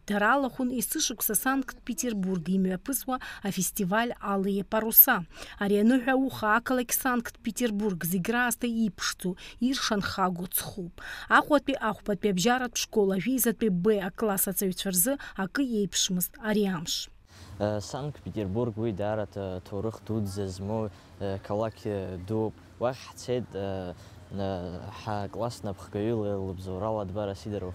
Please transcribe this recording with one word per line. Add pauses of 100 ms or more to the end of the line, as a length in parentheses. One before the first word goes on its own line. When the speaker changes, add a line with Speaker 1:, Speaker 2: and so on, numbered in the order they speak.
Speaker 1:
Дара
алахәын
есышықәса
Санкт-Петербург (120)
имҩаԥысуа (320)
афестиваль
Алые
Паруса. (420)
Ари
аныҳәа
ауха (100)
ақалақь
Санкт-Петербург
зегь (100)
раасҭа
иԥшӡо, (300)
иршанхаго
ҵхуп. (340)
Аҟәатәи
Ахәбатәи
абжьаратә
школ
ажәеизатәи
Б (140)
акласс
аҵаҩцәа
рзы (220)
акы
иеиԥшмызт
ари
амш. (640)
Speaker 2:
Э,
Санкт-Петербург
уи
даараҭ,
э,
ҭоурых (100)
дуӡӡа
змоу, (300)
э,
қалақь,
э,
дууп. (260)
Уахь (100)
ҳцеит,
э, (440)
э, (200)
ҳа-класс
напхгаҩыла
лыбзоурала
Адбара
Сидоров